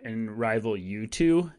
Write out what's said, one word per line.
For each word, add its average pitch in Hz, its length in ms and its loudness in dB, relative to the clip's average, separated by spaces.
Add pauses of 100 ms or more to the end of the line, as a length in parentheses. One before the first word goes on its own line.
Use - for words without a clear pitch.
and 113 340 -6
rival 110 380 0
you 101 300 -6
two 165 520 4